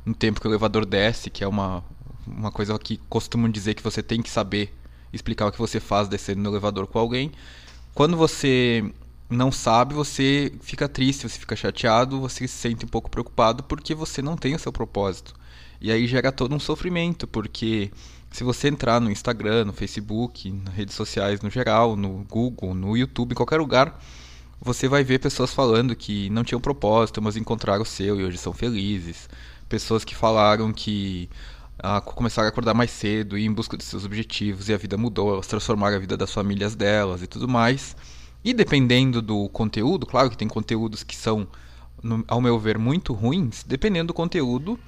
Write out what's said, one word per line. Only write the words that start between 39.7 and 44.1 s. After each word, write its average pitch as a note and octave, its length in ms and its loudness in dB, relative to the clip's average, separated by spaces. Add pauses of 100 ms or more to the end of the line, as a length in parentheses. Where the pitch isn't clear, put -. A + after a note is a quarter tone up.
claro C3 240 4
que G#2+ 80 -6
tem G#2+ 120 -2
conteúdos A2 560 -2
que - 120 -12
são, G#2+ 300 0 (560)
no, A2+ 240 -2
ao A#2 140 2
meu A#2+ 180 4
ver, G#2+ 200 0
muito C3+ 340 0
ruins, A#2+ 540 0
dependendo E3+ 420 0
do E3+ 60 -2